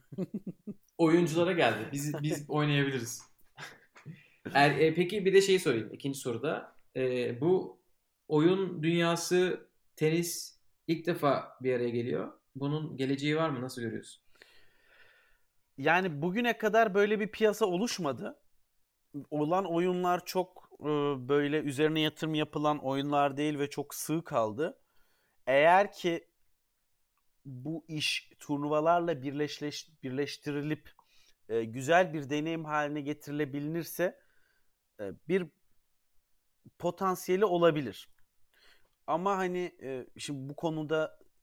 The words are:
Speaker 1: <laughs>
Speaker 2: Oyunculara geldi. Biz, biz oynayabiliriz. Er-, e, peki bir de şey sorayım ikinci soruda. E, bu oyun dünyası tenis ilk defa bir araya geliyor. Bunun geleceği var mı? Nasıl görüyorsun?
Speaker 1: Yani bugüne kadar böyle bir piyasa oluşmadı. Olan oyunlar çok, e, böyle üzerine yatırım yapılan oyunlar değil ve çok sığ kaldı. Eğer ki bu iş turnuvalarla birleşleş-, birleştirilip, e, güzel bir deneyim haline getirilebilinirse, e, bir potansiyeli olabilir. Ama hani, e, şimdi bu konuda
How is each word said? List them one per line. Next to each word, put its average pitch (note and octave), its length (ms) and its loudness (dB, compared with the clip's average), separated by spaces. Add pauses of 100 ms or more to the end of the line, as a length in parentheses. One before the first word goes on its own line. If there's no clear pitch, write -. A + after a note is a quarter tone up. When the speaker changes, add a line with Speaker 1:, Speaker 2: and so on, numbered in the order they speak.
(180)
Speaker 1:
<laughs> F#3 80 -4 (720)
Speaker 2:
Oyunculara E3+ 540 4
geldi. A2+ 400 2
Biz, D3 300 -6
biz D3+ 260 -2
oynayabiliriz. C#3+ 760 0 (1300)
Er-, C#3+ 240 6
e, D#3+ 160 4
peki F3+ 300 0
bir F3+ 80 4
de G3 80 10
şey G3 180 6
sorayım A#2 340 0
ikinci C#3 260 -6
soruda. B2+ 580 -4 (200)
E, B2 440 -2
bu F3 400 0 (480)
oyun F3 540 2
dünyası E3+ 840 2 (280)
tenis E3 600 -2 (300)
ilk D#3+ 200 -2
defa C#3+ 540 0
bir B2+ 140 0
araya A#2+ 160 0
geliyor. A#2+ 420 -4 (220)
Bunun C#3+ 420 -4
geleceği C#3 400 -2
var D#3+ 140 0
mı? B2 120 -6
Nasıl B2+ 200 -8
görüyorsun? A2 400 -8 (1600)
Speaker 1:
Yani D#3 440 2
bugüne A3+ 360 0
kadar A3 360 4
böyle G3+ 260 4
bir G#3 80 -2
piyasa G#3+ 380 2
oluşmadı. F3+ 720 -4 (920)
Olan D#3 340 0
oyunlar F3+ 640 0
çok, - 440 -6 (100)
e, - 40 -10 (440)
böyle C#3+ 320 2
üzerine D3+ 400 0
yatırım D#3 340 -2
yapılan D3+ 440 0
oyunlar C#3 580 0
değil D3 220 -2
ve C#3+ 120 -2
çok - 240 -8
sığ D#3+ 300 -4
kaldı. A#2+ 540 -2 (680)
Eğer E3+ 460 6
ki E3+ 360 -4 (1160)
bu C#3 440 -10
iş - 420 -4 (100)
turnuvalarla D3+ 840 0
birleşleş-, D3 640 -6 (140)
birleştirilip, C#3+ 880 -4 (580)
e, A2+ 160 0
güzel D3+ 500 2
bir C#3 160 -8
deneyim D#3+ 340 -2
haline D3+ 360 -2
getirilebilinirse, D3 1200 -4 (800)
e, G#2 40 -8 (240)
bir F3+ 180 0 (1300)
potansiyeli F#3 680 0
olabilir. E3 640 2 (960)
Ama F#3 300 0
hani, F3+ 360 -2 (100)
e, B2+ 240 -10 (120)
şimdi C#3 300 -8
bu C#3+ 80 -14
konuda D#3 640 -4 (240)